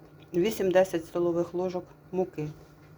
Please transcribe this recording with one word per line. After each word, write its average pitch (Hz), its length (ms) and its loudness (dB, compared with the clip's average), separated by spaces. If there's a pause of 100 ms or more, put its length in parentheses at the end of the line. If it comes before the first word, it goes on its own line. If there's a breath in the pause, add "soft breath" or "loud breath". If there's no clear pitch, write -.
(340)
вісім-десять 185 720 2
столових 175 480 -2
ложок 180 300 -4 (280)
муки. 180 380 -2 (480)